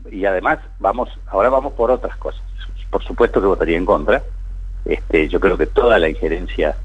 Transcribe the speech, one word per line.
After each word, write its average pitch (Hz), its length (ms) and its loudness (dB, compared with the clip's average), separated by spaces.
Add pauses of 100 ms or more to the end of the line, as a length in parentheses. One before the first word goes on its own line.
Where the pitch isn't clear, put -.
(100)
y 95 140 -6
además 98 340 2 (220)
vamos, 110 280 0 (200)
ahora 98 200 4
vamos 135 260 2
por 120 180 2
otras 117 240 -2
cosas. - 240 -8 (500)
Por 98 140 -2
supuesto - 360 2
que 98 60 2
votaría 85 300 4
en 90 100 0
contra. 98 380 2 (600)
Este, - 440 0
yo 87 100 0
creo 90 180 2
que 80 100 0
toda 113 340 4
la 80 80 2
injerencia, 80 680 -2 (100)